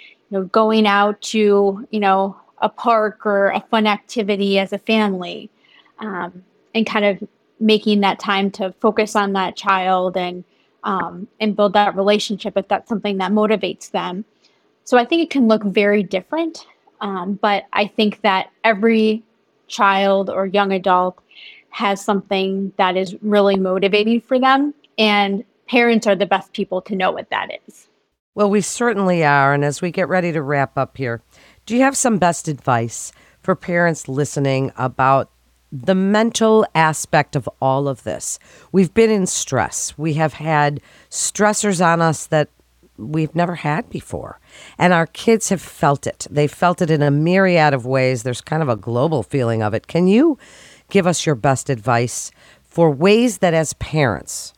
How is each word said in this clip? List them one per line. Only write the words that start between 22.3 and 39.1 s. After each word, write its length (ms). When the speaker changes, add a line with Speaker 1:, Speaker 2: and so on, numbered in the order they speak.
Speaker 1:
that 200
is 240
really 340
motivating 680
for 180
them, 340
and 460
parents 400
are 80
the 100
best 280
people 280
to 140
know 160
what 180
that 200
is. 200
Speaker 2:
Well, 140
we 120
certainly 640
are, 300
and 100
as 180
we 100
get 180
ready 220
to 100
wrap 360
up 200
here, 240
do 100
you 60
have 160
some 200
best 300
advice 640
for 140
parents 520
listening 720
about 520
the 240
mental 800
aspect 600
of 120
all 260
of 160
this? 360
We've 220
been 180